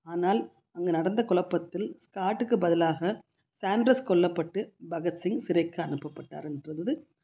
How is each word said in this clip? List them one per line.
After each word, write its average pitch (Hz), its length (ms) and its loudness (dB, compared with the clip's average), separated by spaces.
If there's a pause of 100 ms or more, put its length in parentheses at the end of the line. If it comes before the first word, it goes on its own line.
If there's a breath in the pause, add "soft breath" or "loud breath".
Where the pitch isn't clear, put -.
ஆனால் 175 500 0 (200)
அங்கு 175 200 -2
நடந்த 190 340 2
குழப்பத்தில் 180 760 -2
ஸ்காட்டுக்கு 214 580 -2
பதிலாக 170 640 2 (400)
சாண்ட்ரஸ் 233 460 2
கொல்லப்பட்டு 175 640 2 (180)
பகத்சிங் 175 480 -4
சிறைக்கு 170 460 0
அனுப்பப்பட்டார் 147 600 -8
என்றது 156 640 -6 (160)